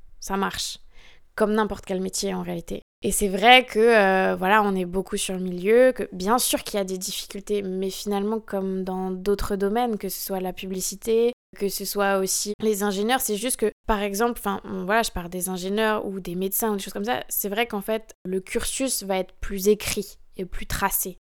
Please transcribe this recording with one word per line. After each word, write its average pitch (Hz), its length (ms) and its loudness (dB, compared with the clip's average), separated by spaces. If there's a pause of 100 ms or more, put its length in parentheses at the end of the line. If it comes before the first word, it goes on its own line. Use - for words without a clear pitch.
(180)
ça - 180 -4
marche. » - 420 -4 (560)
Comme 214 180 2
n'importe 208 320 0
quel 185 160 -2
métier, 190 320 -4
en 180 100 -4
réalité. 175 400 -6 (220)
Et 202 60 2
c'est 202 180 2
vrai 233 360 8
que, - 140 -2
euh, 190 580 6
voilà, 190 260 4
on 202 120 2
est 185 100 0
beaucoup 185 320 -4
sur 196 180 -2
le 185 60 -6
milieu, 202 520 4
que - 200 -4
bien 190 260 2
sûr - 240 0
qu'il - 160 -4
y - 20 2
a 190 40 0
des 185 140 -4
difficultés, 196 640 -6
mais 190 280 -2
finalement, 202 480 -2
comme 190 460 -4
dans 185 260 -4
d'autres 196 460 0
domaines, 214 420 0
que 196 100 -6
ce - 160 -8
soit 190 160 -4
la 185 120 -4
publicité, 202 800 0 (260)
que 202 100 -2
ce 196 160 -4
soit 196 340 0
aussi 190 420 -2
les 214 220 2
ingénieurs, 208 380 0
c'est 214 160 -2
juste 240 200 -2
que, 208 160 0 (140)
par 208 160 2
exemple, 208 360 0
enfin, 196 260 -4
bon, 190 200 -6
voilà, 214 180 2
je - 80 -2
parle 175 200 -10
des 180 180 -4
ingénieurs 202 580 0
ou 190 140 -6
des 180 160 -8
médecins 190 340 -2
ou 208 60 0
des 196 60 -4
choses 196 100 -10
comme 202 120 -6
ça, - 240 -2
c'est 202 200 -4
vrai 220 180 0
qu'en 214 140 -4
fait, 220 340 -4 (100)
le 185 160 -2
cursus - 600 -2
va 190 160 -2
être 185 220 -4
plus 202 280 0
écrit - 500 0 (180)
et 185 80 -6
plus - 220 -6
tracé. - 520 -4 (180)